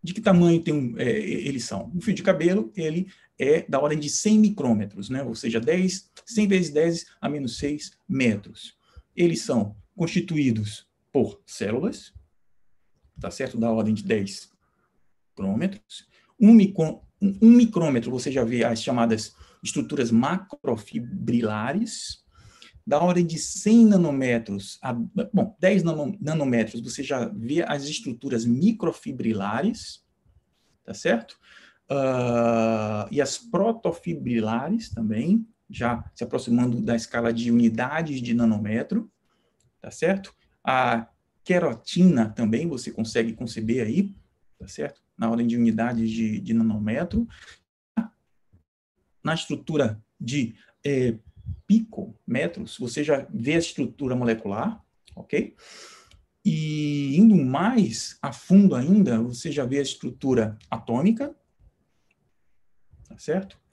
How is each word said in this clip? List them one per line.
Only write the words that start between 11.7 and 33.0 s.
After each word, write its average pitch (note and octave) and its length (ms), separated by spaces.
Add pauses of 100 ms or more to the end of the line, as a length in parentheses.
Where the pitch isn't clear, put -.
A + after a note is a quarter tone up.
tá D3 120
certo? C3 260
Da A2+ 140
ordem A2 220
de G2+ 100
dez G2 480 (800)
micrômetros. - 760 (320)
Um A3+ 140
micro-, E3 480 (180)
um, G3 220
um A3+ 100
micrômetro, D#3 600
você C3 200
já C3 120
vê A#2 200
as A#2 200
chamadas A#2 520 (280)
estruturas C3+ 480
macrofibrilares, A#2+ 2000 (640)
da D3 140
ordem F3 240
de D#3+ 140
cem A3+ 440
nanômetros C3 960
a, B2+ 140
bom, - 680
dez F#3+ 220
nano-, D3+ 400
nanômetros, B2+ 600
você G#2+ 200
já B2+ 240
vê A#2 420
as C#3+ 180
estruturas B2+ 600
microfibrilares, B2 1600 (760)
tá - 100
certo? A3+ 420 (540)
Ah, A#2 1200